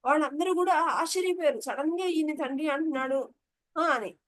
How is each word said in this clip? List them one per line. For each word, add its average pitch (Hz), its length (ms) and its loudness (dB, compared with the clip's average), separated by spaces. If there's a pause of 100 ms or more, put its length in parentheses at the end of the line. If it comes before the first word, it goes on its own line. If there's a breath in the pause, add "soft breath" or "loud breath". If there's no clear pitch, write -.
వాళ్ళందరూ 302 480 2
కూడా 359 200 2
ఆశ్చర్యపోయారు. 330 840 0
సడన్ 294 420 -2
గా 381 40 -2
ఈయన 311 300 0
తండ్రి 285 340 -2
అంటున్నాడు, 269 600 -2 (480)
ఆ, 311 40 0
అని. 254 340 0 (120)